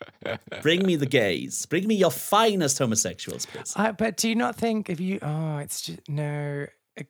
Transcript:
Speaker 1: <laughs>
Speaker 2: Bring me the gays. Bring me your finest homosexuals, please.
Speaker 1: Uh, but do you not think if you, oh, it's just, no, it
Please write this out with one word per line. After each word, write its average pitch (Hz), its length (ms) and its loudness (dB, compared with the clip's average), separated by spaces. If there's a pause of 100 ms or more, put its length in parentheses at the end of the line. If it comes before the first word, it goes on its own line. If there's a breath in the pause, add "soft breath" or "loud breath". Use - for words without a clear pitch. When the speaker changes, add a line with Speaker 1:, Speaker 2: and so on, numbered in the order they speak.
(100)
Speaker 1:
<laughs> - 520 -10
Speaker 2:
Bring 175 220 4
me 180 120 4
the 139 100 2
gays. 90 600 0
Bring 185 200 0
me 220 80 2
your 180 160 4
finest 202 680 4
homosexuals, 107 680 -2
please. - 300 -10
Speaker 1:
Uh, 214 160 2
but 220 240 0
do 233 120 0
you 226 60 2
not 247 220 0
think 220 340 0
if 165 80 -4
you, 185 240 -2
oh, 151 360 -2
it's - 240 -8
just, 165 260 -10
no, 147 580 -4 (300)
it 147 140 -10